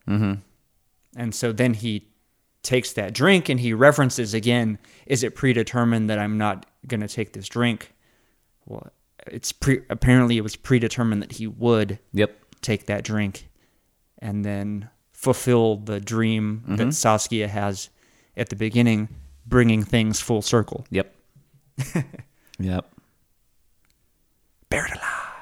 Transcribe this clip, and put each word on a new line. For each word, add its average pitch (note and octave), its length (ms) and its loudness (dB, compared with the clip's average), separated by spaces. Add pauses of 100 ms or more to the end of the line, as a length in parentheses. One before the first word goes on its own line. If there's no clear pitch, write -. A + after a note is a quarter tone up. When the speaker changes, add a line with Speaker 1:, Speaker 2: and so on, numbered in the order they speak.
Speaker 1:
Mm-hmm. G2+ 320 0 (760)
Speaker 2:
And A#2 180 -6
so A#2 180 -2
then B2 220 2
he G#2+ 340 -6 (540)
takes - 320 -2
that G2+ 180 -4
drink E3 380 4
and B2+ 100 0
he A#2 140 0
references B2+ 580 4
again, A2+ 460 0 (260)
"Is C3 180 -2
it A#2 120 -4
predetermined A#2 760 2
that G#2+ 100 0
I'm G#2 200 -2
not G#2 260 -2 (220)
gonna G#2+ 220 -4
take - 260 -8
this G2 120 -12
drink?" A#2 460 -2 (720)
Well, - 260 -16 (360)
it's - 260 -10
pre-, C3 380 0
apparently A#2+ 480 4
it - 20 0
was G#2+ 160 -6
predetermined A2+ 640 0
that - 120 -10
he A2 140 -10
would A2 520 0 (160)
Speaker 1:
Yep. G#2 200 2 (280)
Speaker 2:
take - 240 -2
that G#2 180 -4
drink G#2+ 440 -4 (720)
and G#2 280 -4
then G#2 420 -6 (240)
fulfill A#2 640 2
the G#2 240 -6
dream A2 640 -2
that G2+ 120 -2
Speaker 1:
Mm-hmm. A#2 120 0
Speaker 2:
Saskia A2 580 0
has G2+ 400 -4 (480)
at A2 140 -4
the F#2+ 60 -8
beginning, A2 520 2 (380)
bringing A#2 360 4
things A2 380 0
full A2 220 0
circle. - 480 0
Speaker 1:
Yep. F#2 240 -2 (640)
Speaker 2:
<laughs> C3+ 160 -6 (640)
Speaker 1:
Yep. F#2 320 -4 (1800)
Speaker 2:
Buried - 240 -4
alive. - 500 -10